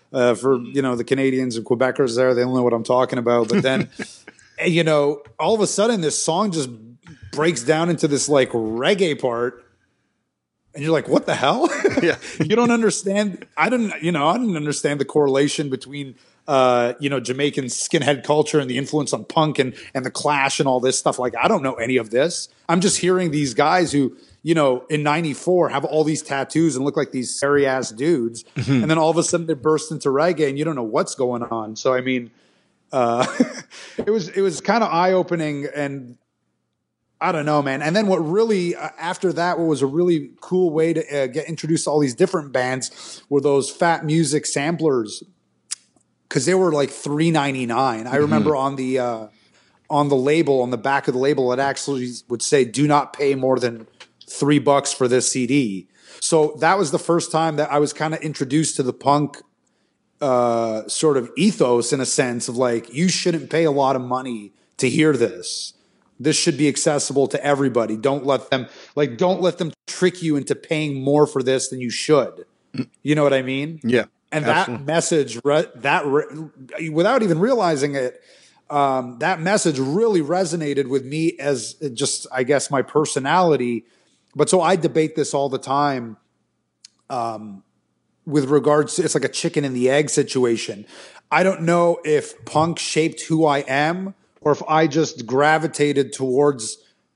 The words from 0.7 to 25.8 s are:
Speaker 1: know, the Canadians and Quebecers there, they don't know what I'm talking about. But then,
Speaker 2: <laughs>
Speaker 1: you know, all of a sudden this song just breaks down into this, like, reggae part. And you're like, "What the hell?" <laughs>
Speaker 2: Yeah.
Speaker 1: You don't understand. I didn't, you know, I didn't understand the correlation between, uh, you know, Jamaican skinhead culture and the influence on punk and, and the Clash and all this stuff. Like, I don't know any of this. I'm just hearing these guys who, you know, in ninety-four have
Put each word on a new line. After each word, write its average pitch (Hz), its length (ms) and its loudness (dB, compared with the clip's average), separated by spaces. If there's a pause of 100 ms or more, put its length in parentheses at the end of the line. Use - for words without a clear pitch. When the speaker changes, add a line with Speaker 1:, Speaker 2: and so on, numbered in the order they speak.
Speaker 1:
know, 127 140 0
the 117 80 -2
Canadians 131 540 0
and 110 80 -8
Quebecers 127 500 0
there, 127 180 2
they 120 80 0
don't 127 120 -2
know 127 100 2
what 120 80 2
I'm 117 140 -2
talking 127 340 2
about. 120 300 2
But 139 140 2
then, 131 260 0 (360)
Speaker 2:
<laughs> - 400 -10
Speaker 1:
you 170 200 2
know, 147 380 2 (140)
all 160 180 0
of 220 40 2
a 202 80 2
sudden 220 320 2
this 151 180 -2
song 190 340 0
just 151 180 -2 (640)
breaks 151 300 0
down 156 260 2
into 165 180 0
this, 139 220 0
like, 139 220 4
reggae 131 680 0
part. 120 440 -2 (1080)
And 143 100 -10
you're 160 100 0
like, 139 140 0
"What 147 180 2
the 151 100 0
hell?" 180 340 2 (160)
<laughs> - 160 0
Speaker 2:
Yeah. 151 160 2 (220)
Speaker 1:
You 160 160 0
don't 233 160 4
understand. 202 760 0 (100)
I 160 140 2
didn't, 208 340 -2
you 170 80 0
know, 151 160 2
I 180 100 2
didn't 220 200 -2
understand 147 420 -2
the 143 60 0
correlation 143 640 2
between, 131 460 -10 (340)
uh, 123 500 4
you 143 100 -2
know, 139 120 -2
Jamaican 135 440 -2
skinhead 143 600 -2
culture 151 340 2
and 131 100 -2
the 123 80 -2
influence 139 360 -2
on 113 100 -2
punk 156 340 0
and, 131 160 0 (200)
and 131 120 -4
the 127 60 -6
Clash 139 480 0
and 147 80 2
all 127 140 2
this 123 180 0
stuff. 135 180 -2
Like, 127 200 -4
I 123 100 2
don't 185 160 0
know 131 120 -4
any 120 200 -2
of 113 140 -2
this. 135 400 -2 (180)
I'm 175 140 2
just 185 160 2
hearing 180 340 0
these 143 220 -2
guys 151 400 2
who, 139 240 0 (260)
you 160 100 2
know, 139 360 2
in 151 120 -2
ninety-four 156 680 0
have 139 160 -4